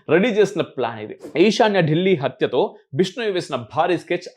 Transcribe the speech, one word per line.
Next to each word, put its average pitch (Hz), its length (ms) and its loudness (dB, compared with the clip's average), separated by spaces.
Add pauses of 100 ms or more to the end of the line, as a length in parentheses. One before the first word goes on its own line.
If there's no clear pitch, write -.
రెడీ 185 200 4
చేసిన 196 380 0
ప్లాన్ 117 320 -6
ఇది. 107 180 -12 (200)
ఈశాన్య 208 440 4
ఢిల్లీ 170 340 2
హత్యతో 135 460 0 (320)
బిష్నోయ్ 190 400 -2
వేసిన 160 240 -4 (100)
భారీ 170 300 0
స్కెచ్ 175 400 -6